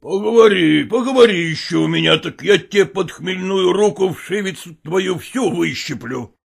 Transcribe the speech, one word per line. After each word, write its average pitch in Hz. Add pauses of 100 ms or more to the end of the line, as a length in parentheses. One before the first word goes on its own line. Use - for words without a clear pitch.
Поговори, 190
поговори 233 (120)
ещё 160
у 160
меня, 160
так -
я 185
тебе 196
под 180
хмельную 185
руку 190
вшивицу 185
твою 180
всю 233
выщиплю 131 (120)